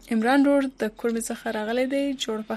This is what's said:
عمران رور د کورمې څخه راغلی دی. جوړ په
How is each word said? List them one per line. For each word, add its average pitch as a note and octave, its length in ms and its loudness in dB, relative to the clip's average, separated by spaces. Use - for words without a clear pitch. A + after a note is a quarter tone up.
عمران B3+ 320 4
رور C#4+ 180 4
د A3 100 -2
کورمې A3+ 280 -2
څخه A#3 300 -6
راغلی A#3 340 0
دی. C#4 80 0
جوړ A3 240 -4
په A3 80 -6